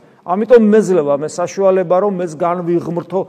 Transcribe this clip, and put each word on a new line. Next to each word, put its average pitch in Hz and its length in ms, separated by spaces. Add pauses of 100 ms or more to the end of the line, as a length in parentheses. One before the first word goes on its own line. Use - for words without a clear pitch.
(260)
ამიტომ 220 360
მეძლევა 185 540
მე 147 120
საშუალება, 180 720
რომ 202 160
მეც 175 200
განვიღმრთო, 170 960